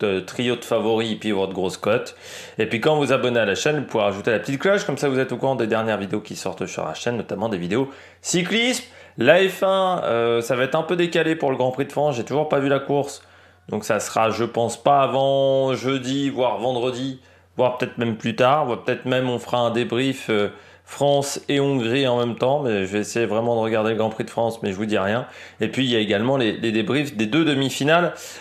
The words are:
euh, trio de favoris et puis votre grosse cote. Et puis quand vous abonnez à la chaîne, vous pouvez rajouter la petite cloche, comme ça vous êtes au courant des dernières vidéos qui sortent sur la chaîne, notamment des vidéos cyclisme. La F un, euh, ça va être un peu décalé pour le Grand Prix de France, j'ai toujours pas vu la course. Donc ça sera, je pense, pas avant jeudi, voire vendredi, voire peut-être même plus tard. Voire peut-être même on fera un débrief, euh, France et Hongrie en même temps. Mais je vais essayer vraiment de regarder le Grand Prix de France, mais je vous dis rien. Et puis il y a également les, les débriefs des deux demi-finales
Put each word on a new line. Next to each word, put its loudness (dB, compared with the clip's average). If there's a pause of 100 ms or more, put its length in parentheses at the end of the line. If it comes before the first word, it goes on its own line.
euh, 2
trio -2
de -6
favoris 0
et -2
puis -2
votre 0
grosse -4
cote. 0 (420)
Et 0
puis -2
quand 4
vous 2
abonnez 2
à 4
la 2
chaîne, 0
vous -6
pouvez 2
rajouter 0
la 4
petite -4
cloche, 2
comme -2
ça 0
vous 2
êtes 0
au -2
courant 0
des 0
dernières 0
vidéos -4
qui -12
sortent -6
sur -6
la -6
chaîne, -2
notamment -4
des -2
vidéos -2 (320)
cyclisme. 0 (340)
La 6
F -2
un, 2
euh, 2
ça -2
va 0
être 0
un 0
peu -2
décalé 0
pour 0
le 0
Grand 0
Prix -4
de -14
France, 0
j'ai -4
toujours -2
pas 2
vu 0
la 2
course. -4 (420)
Donc -6
ça 0
sera, 0
je -2
pense, -2
pas 4
avant 2
jeudi, -2
voire 0
vendredi, -2 (380)
voire 2
peut-être -6
même 0
plus -2
tard. 4
Voire -2
peut-être -4
même 0
on -2
fera -2
un 2
débrief, -2
euh, 2 (360)
France 0
et 2
Hongrie 0
en 2
même 0
temps. 2
Mais 0
je -8
vais 0
essayer 0
vraiment 0
de 0
regarder 2
le 0
Grand 0
Prix -6
de -10
France, -2
mais -2
je -6
vous -4
dis 0
rien. 0 (340)
Et 0
puis -2
il 0
y 2
a 4
également 2
les, 2
les -2
débriefs 0
des 0
deux 2
demi-finales 2 (260)